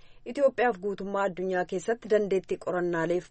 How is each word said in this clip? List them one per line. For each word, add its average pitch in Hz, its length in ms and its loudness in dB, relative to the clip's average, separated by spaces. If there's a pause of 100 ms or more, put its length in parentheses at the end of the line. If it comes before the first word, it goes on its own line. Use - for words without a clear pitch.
(260)
Itoophiyaaf 240 560 2
guutummaa 196 420 -2
addunyaa 185 420 0
keessatti 196 440 -4
dandeettii 196 480 2
qorannaaleef 175 720 -2